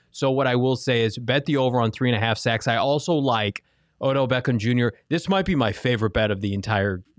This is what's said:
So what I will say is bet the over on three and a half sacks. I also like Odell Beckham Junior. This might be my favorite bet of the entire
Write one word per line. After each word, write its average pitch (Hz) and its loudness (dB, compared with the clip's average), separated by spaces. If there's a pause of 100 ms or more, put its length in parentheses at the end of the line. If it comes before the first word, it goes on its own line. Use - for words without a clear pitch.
(100)
So 139 -2
what 135 0
I 127 2
will 127 2
say 123 0
is 113 -2
bet 127 -2
the 143 0
over 127 2
on 113 2
three 123 -2
and 120 2
a 101 -2
half 113 0
sacks. 113 -2
I 117 0
also 143 0
like 117 0 (360)
Odell 135 0
Beckham 123 0
Junior. 120 0 (160)
This 165 -2
might 190 2
be 190 0
my 113 2
favorite 110 -2
bet 110 2
of 98 -2
the 101 -2
entire 98 -2 (160)